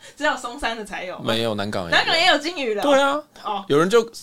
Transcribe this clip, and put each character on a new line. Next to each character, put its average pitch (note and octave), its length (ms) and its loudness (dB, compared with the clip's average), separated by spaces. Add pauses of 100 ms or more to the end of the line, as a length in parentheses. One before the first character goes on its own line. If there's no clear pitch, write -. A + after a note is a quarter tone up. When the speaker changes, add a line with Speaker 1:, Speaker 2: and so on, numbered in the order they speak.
(180)
Speaker 1:
只 C#4 60 -2
有 C#4+ 120 2
松 B3 220 -10
山 A#3 180 -4
的 G#3+ 80 -10
才 F3 200 -10
有 F3+ 120 -10
吗？ - 120 -10
Speaker 2:
没 A2+ 140 0
有， A2+ 120 0
南 G2+ 160 -4
港 G2+ 140 -4
也 E2+ 60 -8
有。 D#4 60 2
Speaker 1:
南 G4 80 2
港 E4+ 140 0
也 F4 80 2
有 E4 120 6
金 E4 200 -6
鱼 A#3 160 -2
了。 G3+ 80 -2
Speaker 2:
对 C#4 180 6
啊。 C#4 220 0 (220)
Speaker 1:
哦。 G3+ 240 -4
Speaker 2:
有 C#3+ 100 4
人 E3+ 100 4
就， A3+ 140 6 (200)